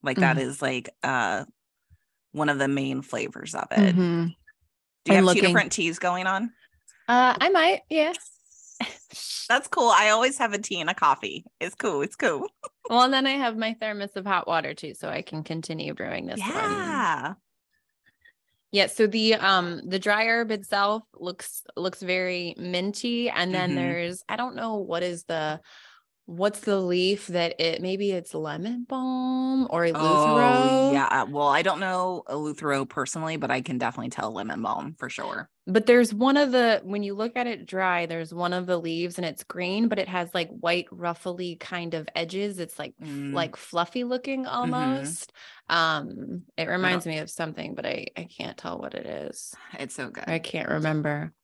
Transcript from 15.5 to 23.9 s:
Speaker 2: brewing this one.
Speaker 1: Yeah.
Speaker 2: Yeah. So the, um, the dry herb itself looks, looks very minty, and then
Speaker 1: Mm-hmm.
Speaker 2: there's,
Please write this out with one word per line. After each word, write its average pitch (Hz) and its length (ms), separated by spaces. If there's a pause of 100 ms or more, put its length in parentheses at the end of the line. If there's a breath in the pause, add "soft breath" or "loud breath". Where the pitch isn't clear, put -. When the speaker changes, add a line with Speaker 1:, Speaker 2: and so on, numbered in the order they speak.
Speaker 2:
brewing - 320
this - 140
one. 202 100
Speaker 1:
Yeah. 311 840 (1400 soft breath)
Speaker 2:
Yeah. 196 160
So 220 180
the, 220 300
um, 175 520
the 190 120
dry 208 260
herb 233 240
itself 208 540 (100)
looks, - 480 (160)
looks 180 240
very 180 560
minty, 208 720
and 180 240
then 185 160
Speaker 1:
Mm-hmm. - 80
Speaker 2:
there's, 175 500